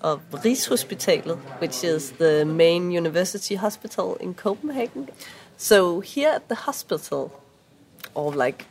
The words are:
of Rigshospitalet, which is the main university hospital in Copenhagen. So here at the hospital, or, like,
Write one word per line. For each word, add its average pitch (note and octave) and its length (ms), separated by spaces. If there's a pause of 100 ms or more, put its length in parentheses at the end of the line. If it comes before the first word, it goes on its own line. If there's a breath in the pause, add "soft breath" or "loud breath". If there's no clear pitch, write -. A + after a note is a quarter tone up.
of D3+ 200 (120)
Rigshospitalet, F#3+ 1080 (220)
which E3 240
is D#3 340
the D3+ 260
main E3+ 460
university F3 640
hospital G3 600
in F#3 180
Copenhagen. B3+ 760 (480 loud breath)
So F#3 440
here C#4+ 300
at - 180
the A#3 80
hospital, - 840 (720)
or, D3 200
like, C3+ 380